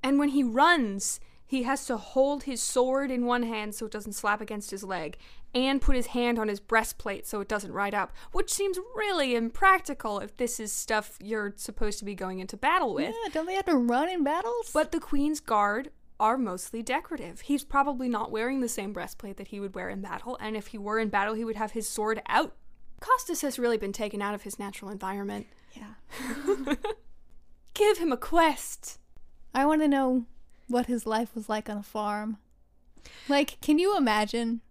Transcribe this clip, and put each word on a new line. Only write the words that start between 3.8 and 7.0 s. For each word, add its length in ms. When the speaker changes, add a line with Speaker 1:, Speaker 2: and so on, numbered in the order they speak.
Speaker 1:
it 60
doesn't 220
slap 260
against 320
his 120
leg, 340
and 280
put 160
his 100
hand 320
on 80
his 140
breastplate 680